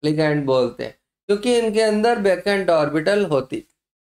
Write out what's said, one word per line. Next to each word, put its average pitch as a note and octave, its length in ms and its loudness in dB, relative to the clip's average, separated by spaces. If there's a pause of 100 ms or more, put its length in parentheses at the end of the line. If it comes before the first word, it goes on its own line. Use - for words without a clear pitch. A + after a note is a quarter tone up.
ligand D3+ 420 0
बोलते B2 380 0
हैं, A#2 140 -14 (320)
क्योंकि A3 280 0
इनके A3 260 0
अंदर A3 360 2
backend G3 520 0
orbital D#3+ 560 0
होती। C3 400 -4 (420)